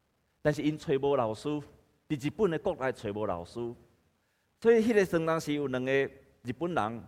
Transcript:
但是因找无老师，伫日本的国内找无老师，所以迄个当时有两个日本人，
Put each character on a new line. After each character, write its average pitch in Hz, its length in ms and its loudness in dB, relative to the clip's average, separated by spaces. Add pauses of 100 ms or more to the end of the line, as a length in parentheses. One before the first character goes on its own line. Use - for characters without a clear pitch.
(420)
但 151 120 2
是 147 80 -4
因 151 160 0
找 151 220 -2
无 139 160 2
老 113 180 2
师， 147 160 -6 (580)
伫 143 200 -4
日 - 20 0
本 185 220 2
的 156 80 -2
国 175 160 -2
内 127 160 -2
找 107 200 -6
无 104 140 -2
老 90 180 -4
师， 120 300 -8 (840)
所 226 120 4
以 226 160 6
迄 247 60 2
个 175 320 2
当 160 160 0
时 151 120 -4
有 147 120 -2
两 127 180 -2
个 131 80 0
日 - 680 -2
本 180 180 -4
人， 110 320 -2